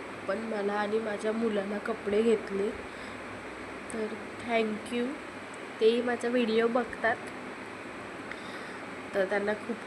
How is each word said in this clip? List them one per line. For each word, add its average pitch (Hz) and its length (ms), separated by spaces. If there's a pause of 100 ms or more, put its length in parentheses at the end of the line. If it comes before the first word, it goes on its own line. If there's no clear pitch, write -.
(280)
पण 196 100
मला 214 360
आणि 208 260
माझ्या 214 320
मुलाला 208 460
कपडे 208 440
घेतले. 208 480 (1200)
तर 220 120 (440)
thank 226 500
you. 240 60 (760)
तेही 226 200
माझा 240 260
व्हिडिओ 233 400
बघतात, 233 480 (2000)
तर 196 100
त्यांना 202 280
खूप 214 220 (120)